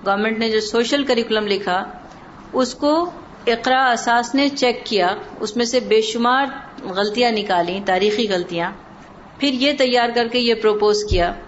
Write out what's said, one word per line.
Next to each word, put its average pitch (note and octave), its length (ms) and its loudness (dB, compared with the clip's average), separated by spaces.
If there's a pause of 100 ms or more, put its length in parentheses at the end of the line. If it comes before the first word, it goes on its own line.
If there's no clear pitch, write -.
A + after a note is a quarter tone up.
گورنمنٹ G#3+ 320 0
نے A3+ 120 -2
جو A3 100 2
سوشل A#3+ 440 0
کریکولم A3+ 420 0
لکھا، G3 380 -2 (680)
اس B3 220 0
کو D#4+ 360 0 (360)
اقرا B3+ 440 2
اساس A#3 440 0
نے C#4 140 4
چیک B3 380 0
کیا، F#3+ 280 2 (260)
اس G#3+ 160 -6
میں A#3+ 80 0
سے B3 160 0
بے G#3+ 200 4
شمار A#3+ 460 0 (380)
غلطیاں G#3 460 0
نکالیں، F#3+ 560 0
تاریخی G#3 440 2
غلطیاں، F3 420 -4 (640)
پھر C#4+ 100 0
یہ C4+ 300 0
تیار B3 360 2
کر A#3 140 0
کے A#3+ 100 0
یہ A#3 160 2
پروپوز G#3 560 2
کیا۔ F3 220 2 (160)